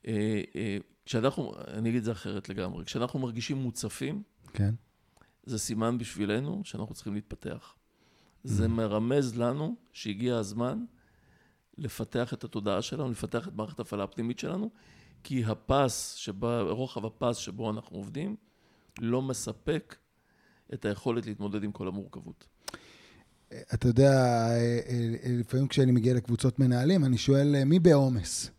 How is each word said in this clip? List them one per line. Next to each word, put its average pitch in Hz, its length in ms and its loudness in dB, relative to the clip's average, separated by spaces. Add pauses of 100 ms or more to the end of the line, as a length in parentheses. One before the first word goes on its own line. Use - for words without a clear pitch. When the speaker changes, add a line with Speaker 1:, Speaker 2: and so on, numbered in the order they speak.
Speaker 1:
אה, 107 360 0 (140)
אה, 101 220 -4 (260)
כשאנחנו, 120 500 0 (140)
אני 110 200 -4
אגיד 120 100 0
את 107 60 -2
זה 113 80 -2
אחרת 98 360 -8
לגמרי, 92 360 -6
כשאנחנו 123 340 -4
מרגישים 120 380 -4
מוצפים, 135 680 -6 (300)
Speaker 2:
כן. 101 220 0 (680)
Speaker 1:
זה 113 160 -6
סימן 113 400 0
בשבילנו 117 680 -2
שאנחנו - 300 -8
צריכים 101 200 -8
להתפתח. - 600 -10 (720)
זה 110 200 2
Speaker 2:
Mm. 110 40 4
Speaker 1:
מרמז 117 720 0
לנו 147 380 0 (160)
שהגיע 117 440 -2
הזמן 117 480 -2 (960)
לפתח 120 560 -4
את - 100 -12
התודעה 101 380 -2
שלנו, 135 280 -6
לפתח 117 380 -6
את 107 60 -12
מערכת 107 240 -8
ההפעלה 101 260 -6
הפנימית 117 340 -6
שלנו, 202 320 -4 (520)
כי 127 220 -2
הפס 131 680 0
שבה, 117 460 -4
רוחב 110 460 -4
הפס 117 300 -2
שבו 107 340 -6
אנחנו - 260 -8
עובדים, 175 400 -8 (640)
לא 120 220 0
מספק - 720 -6 (800)
את - 100 -10
היכולת 110 420 -2
להתמודד 101 380 -4
עם 104 80 -4
כל 95 160 -6
המורכבות. - 580 -10 (1300)
Speaker 2:
אתה 123 140 2
יודע, 135 240 8
אה, 120 380 4
אה, 117 640 0 (100)
אה, 123 140 -2
לפעמים 131 300 0
כשאני 131 240 6
מגיע 123 220 6
לקבוצות 120 440 2
מנהלים, 135 460 6
אני 127 140 4
שואל, 139 380 6
אה, 135 80 4
"מי 160 140 6
בעומס?" 139 800 6